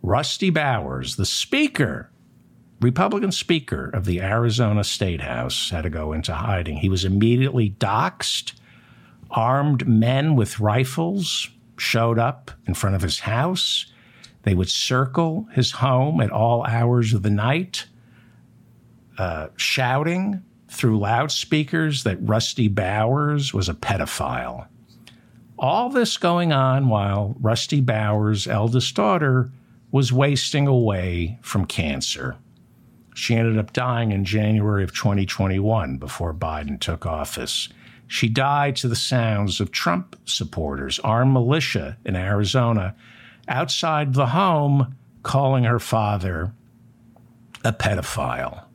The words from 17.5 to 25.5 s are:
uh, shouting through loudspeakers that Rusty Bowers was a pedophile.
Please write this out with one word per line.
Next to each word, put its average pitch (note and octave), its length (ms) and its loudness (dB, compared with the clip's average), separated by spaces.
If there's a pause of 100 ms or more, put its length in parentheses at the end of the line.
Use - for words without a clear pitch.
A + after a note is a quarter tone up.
uh, D#2+ 400 -4
shouting E3+ 840 -2 (260)
through A2 300 2
loudspeakers C#3+ 1040 0
that F#2+ 180 -2
Rusty A2 460 0
Bowers A#2+ 880 0
was F#2+ 140 0
a E2 60 -4
pedophile. G2+ 920 -4 (880)